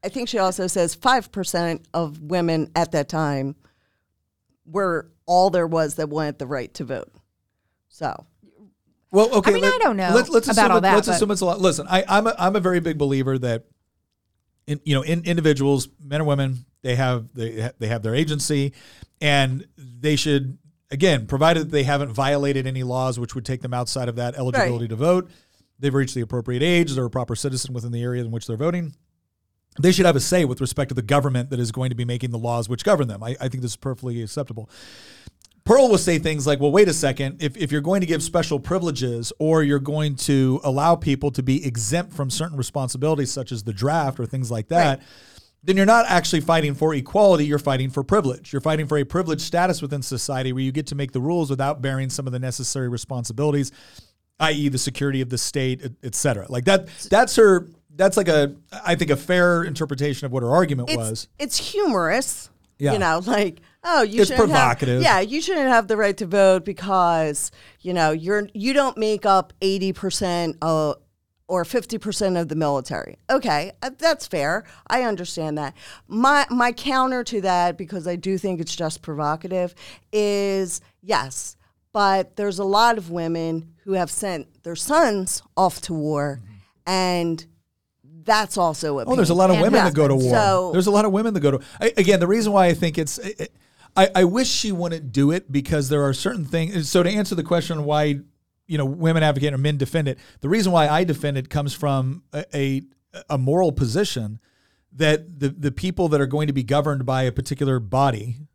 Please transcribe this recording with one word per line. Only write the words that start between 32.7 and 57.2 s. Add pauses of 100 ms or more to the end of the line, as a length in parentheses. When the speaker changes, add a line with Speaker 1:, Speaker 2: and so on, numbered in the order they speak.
Speaker 2:
govern
them.
I,
I
think
this
is
perfectly
acceptable. (960)
Pearl
will
say
things
like,
"Well,
wait
a
second.
If,
if
you're
going
to
give
special
privileges
or
you're
going
to
allow
people
to
be
exempt
from
certain
responsibilities,
such
as
the
draft
or
things
like
that,
Speaker 1:
Right. (560)
Speaker 2:
then
you're
not
actually
fighting
for
equality.
You're
fighting
for
privilege.
You're
fighting
for
a
privileged
status
within
society
where
you
get
to
make
the
rules
without
bearing
some
of
the
necessary
responsibilities, (680)
i
e
the
security
of
the
state,
et, (100)
et
cetera."
Like
that, (220)
that's